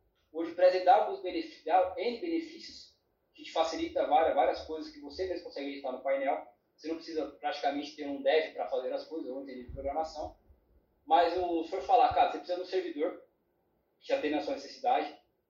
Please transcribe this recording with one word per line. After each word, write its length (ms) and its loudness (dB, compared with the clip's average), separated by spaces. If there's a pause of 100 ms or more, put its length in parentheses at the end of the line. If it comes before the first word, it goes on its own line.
(320)
O 60 -10
WordPress 380 4
ele 80 0
dá 120 8
alguns 240 0
benefícios, 440 -6
dá 320 2
N 240 -2
benefícios, 760 -8 (360)
que 120 -20
te 80 -14
facilita 560 -2
várias, 260 6
várias 280 2
coisas 300 -10
que 80 -20
você 280 -6
mesmo 160 -6
consegue 260 -8
editar 220 -8
no 100 -10
painel. 440 0 (300)
Você 120 -12
não 80 -4
precisa 300 -6 (140)
praticamente 540 -4
ter 140 -8
um 140 -6
dev 300 4
pra 140 -6
fazer 260 -4
as 140 -6
coisas, 220 -8
ou 100 -8
um 40 -10
engenheiro 260 -12
de 60 -14
programação. 640 -6 (680)
Mas 300 6
o, 260 0
se 80 -10
for 120 -4
falar, 300 6
cara, 200 4
você 60 -6
precisa 200 -4
de 40 -4
um 60 -12
servidor, 540 -4 (800)
que 80 -16
já 120 2
tem 120 0
na 80 2
sua 140 -2
necessidade. 600 -2 (340)